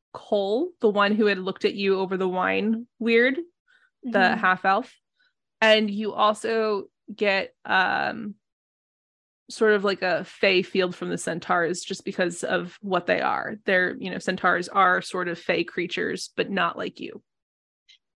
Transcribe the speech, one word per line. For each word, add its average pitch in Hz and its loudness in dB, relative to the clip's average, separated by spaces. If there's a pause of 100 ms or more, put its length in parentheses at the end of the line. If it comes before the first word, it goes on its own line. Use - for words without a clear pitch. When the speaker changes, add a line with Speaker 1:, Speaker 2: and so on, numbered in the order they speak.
(120)
Speaker 1:
Cole, 214 -2 (100)
the 220 4
one 202 4
who 214 4
had 196 2
looked 190 -4
at 202 0
you 196 2
over 190 -2
the 185 0
wine 196 0 (120)
weird, 240 4 (640)
the 226 -2
Speaker 2:
Mm-hmm. 190 4
Speaker 1:
half 185 2
elf. 196 0 (680)
And 220 4
you 202 -4
also 214 0 (300)
get, 196 0 (100)
um, 202 0 (1160)
sort 214 2
of, 202 2
like, 196 -2
a 175 0
Fae 190 2
field 185 -2
from 180 -10
the 175 -4
centaurs 175 -2
just - -10
because 175 -4
of 180 -4
what 180 -2
they - 2
are. - -2
They're, 180 0
you 185 -8
know, 180 -8
centaurs 180 -2
are 185 2
sort 180 -6
of 170 -6
Fae 175 -2
creatures, - -6
but - -2
not 180 -2
like - -10
you. - -14 (960)